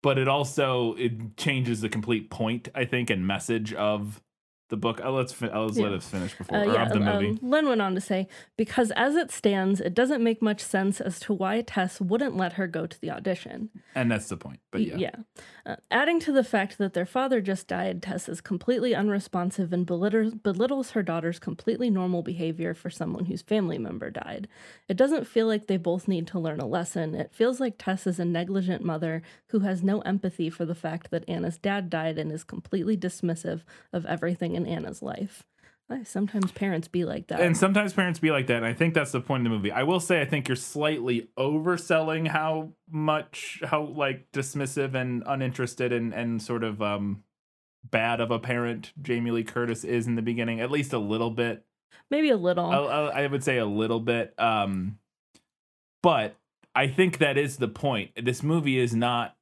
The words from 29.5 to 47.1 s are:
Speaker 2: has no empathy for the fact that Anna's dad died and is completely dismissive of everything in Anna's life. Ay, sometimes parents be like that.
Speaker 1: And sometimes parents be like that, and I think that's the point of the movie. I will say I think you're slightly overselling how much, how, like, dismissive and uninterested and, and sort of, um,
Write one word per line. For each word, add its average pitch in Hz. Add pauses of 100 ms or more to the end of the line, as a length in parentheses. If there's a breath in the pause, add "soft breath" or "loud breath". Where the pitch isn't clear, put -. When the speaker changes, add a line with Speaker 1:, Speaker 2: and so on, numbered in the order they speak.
Speaker 2:
has 185
no 196
empathy 180
for 165
the 165
fact 165
that 165
Anna's 170
dad 196
died 160
and 156
is 156
completely 196
dismissive 170 (320 loud breath)
of 170
everything 170
in 175
Anna's -
life. - (440 soft breath)
Ay, 247
sometimes 196
parents 175
be 175
like -
that. -
Speaker 1:
And 170
sometimes 196
parents 180
be 160
like 135
that, 123
and 117
I 117
think 165
that's 151
the 127
point 127
of 113
the 110
movie. 101
I 127
will 175
say 165
I 143
think 139
you're 127
slightly 127 (100)
overselling 160
how 156 (180)
much, 156
how, 151
like, 135
dismissive 135
and 127
uninterested 127
and, 117
and 117
sort 117
of, 107
um, 104 (640)